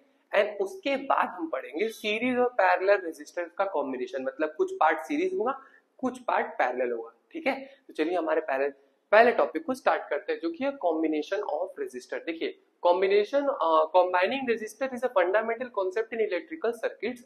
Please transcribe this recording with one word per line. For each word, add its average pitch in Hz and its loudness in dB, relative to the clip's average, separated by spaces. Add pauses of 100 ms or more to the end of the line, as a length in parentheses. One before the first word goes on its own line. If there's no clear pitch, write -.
(340)
and 202 4 (120)
उसके - -2
बाद - 0
हम - -8
पढ़ेंगे 208 -4
series 226 -2
और 247 2
पैरेलल 190 4
registers 165 -10
का 196 -2
कॉम्बिनेशन, 131 -4
मतलब 156 -4
कुछ 185 0
part 160 2
series 180 -2
होगा, 233 -2 (380)
कुछ 254 -4
पार्ट - 0
parallel 123 -2
होगा, 113 -8 (180)
ठीक - -6
है। 262 0 (320)
तो - -20
चलिए 165 0
हमारे 160 0
पहले, 139 0 (440)
पहले 226 8
topic 156 0
को 262 -2
स्टार्ट 160 0
करते 151 -4
हैं, 151 -4
जो 170 -2
कि 170 -6
है 269 -2 (140)
combination 160 0 (100)
of 156 -6
resistor। 123 -10
देखिए, 165 -6 (280)
combination, 202 2
uh, 160 4 (100)
combining 185 4
resistor 220 -6
is 254 -8
a 240 -2
fundamental 226 2
concept 202 -2
in 226 -4
electrical 190 -2
circuits - -6